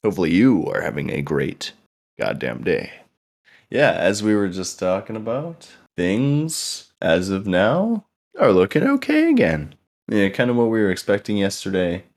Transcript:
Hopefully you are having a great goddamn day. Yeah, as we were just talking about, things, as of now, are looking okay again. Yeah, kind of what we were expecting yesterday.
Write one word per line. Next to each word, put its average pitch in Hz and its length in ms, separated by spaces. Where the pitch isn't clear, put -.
Hopefully 90 300
you 104 340
are - 140
having 71 300
a 71 120
great - 520
goddamn 60 460
day. - 300
Yeah, 120 220
as 101 320
we 107 100
were 101 140
just 90 320
talking 95 340
about, 127 560
things, 139 1040
as 90 300
of 98 160
now, 151 580
are 117 160
looking 95 300
okay 302 480
again. 82 460
Yeah, 101 200
kind 123 200
of 120 60
what 117 140
we 110 100
were 101 100
expecting 101 460
yesterday. 95 680